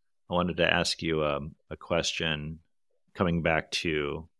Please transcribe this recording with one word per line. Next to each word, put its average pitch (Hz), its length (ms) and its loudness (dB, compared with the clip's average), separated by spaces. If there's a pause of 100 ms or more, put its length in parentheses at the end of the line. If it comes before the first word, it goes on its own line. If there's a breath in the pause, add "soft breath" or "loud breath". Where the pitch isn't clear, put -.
(280)
I 90 60 -2
wanted 87 220 2
to 85 160 4
ask 85 300 0
you, 78 220 0
um, 73 300 -2 (160)
a 78 60 -8
question 80 840 -2 (560)
coming 85 280 2
back 78 280 2
to 76 580 -2 (120)